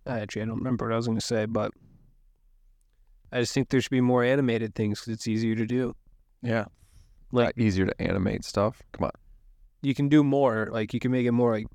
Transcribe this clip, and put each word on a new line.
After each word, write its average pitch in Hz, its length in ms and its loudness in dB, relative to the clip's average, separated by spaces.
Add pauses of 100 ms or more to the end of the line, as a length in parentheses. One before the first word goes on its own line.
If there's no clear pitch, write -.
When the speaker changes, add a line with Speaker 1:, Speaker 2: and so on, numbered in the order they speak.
Speaker 1:
actually, 107 380 -8
I - 20 -4
don't 113 120 -6
remember 123 280 -4
what 113 80 -2
I 113 40 0
was 120 100 -2
gonna 110 140 -2
say, 110 240 -2
but 110 260 -2 (1600)
I 123 80 -4
just 120 140 -2
think 135 160 0
there 131 120 4
should - 100 -8
be 131 100 4
more 123 220 4
animated 120 520 0
things 104 240 0
'cause - 140 -12
it's - 140 -8
easier 113 280 0
to 113 100 0
do. 123 300 -2 (460)
Speaker 2:
Yeah. 113 240 -2 (640)
Speaker 1:
Like 120 260 2
Speaker 3:
Not 120 60 2
easier 92 220 4
to - 160 -2
animate 92 420 0
stuff. - 380 -2 (100)
Come - 140 -4
on. - 60 -4 (720)
Speaker 1:
You 139 120 0
can 143 140 0
do 151 140 8
more. 135 480 2
Like, 110 220 -4
you 120 60 -4
can 123 120 0
make 127 140 2
it 120 60 2
more 120 220 4
like 110 220 -4